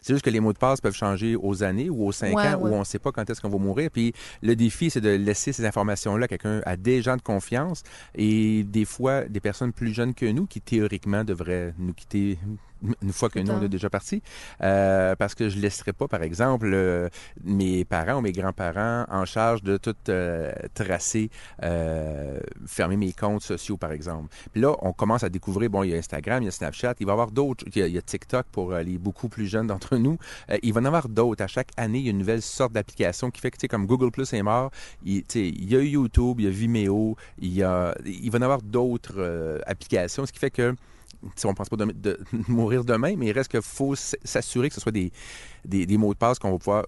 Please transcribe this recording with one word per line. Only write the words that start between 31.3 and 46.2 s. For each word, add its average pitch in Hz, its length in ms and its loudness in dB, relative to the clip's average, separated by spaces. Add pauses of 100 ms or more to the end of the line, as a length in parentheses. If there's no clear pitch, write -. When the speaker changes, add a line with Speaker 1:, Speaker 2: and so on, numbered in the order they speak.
Speaker 1:
À 95 40 0
chaque - 300 -4
année, 117 220 0
il 139 60 -2
y - 20 -2
a 113 40 2
une 98 80 2
nouvelle 110 220 0
sorte 120 320 -2
d'application 110 580 -2
qui - 100 -12
fait 127 100 -2
que, - 60 -10
tu - 40 -16
sais, 135 60 0
comme 101 180 0
Google 123 260 4
Plus 135 220 -4
est 104 100 0
mort, 120 280 2 (340)
il, 98 180 0
tu - 160 -2
sais, 98 80 2
il 85 240 -4
y 123 40 6
a 139 60 6
YouTube, 127 580 2
il 107 60 2
y - 20 4
a 95 40 2
Vimeo, 110 640 2 (240)
il 90 140 -2
y 95 100 2
a, 90 320 2 (100)
il 101 260 -6
va 117 60 4
y 120 40 2
en - 20 2
avoir 131 180 2
d'autres, 120 560 0
euh, 82 480 -2
applications, 98 600 -2
ce - 60 -6
qui - 80 -16
fait 139 120 0
que, 123 220 2 (480)
tu 101 140 -14
sais, - 120 -2
on 98 80 4
pense 98 140 -4
pas 113 80 -2
de, 107 80 0
de 101 340 -2 (140)
<laughs> 113 140 -4
mourir 120 380 2
demain, 120 320 2
mais 127 100 0
il 104 40 4
reste 127 200 0
que 120 100 0
faut 139 320 -2
s-, - 300 -4
s'assurer 123 460 0
que - 60 -8
ce - 60 -8
soit 113 100 0
des, 104 200 0 (540)
des, 92 220 2
des 101 100 6
mots 104 160 4
de - 40 -8
passe 120 200 4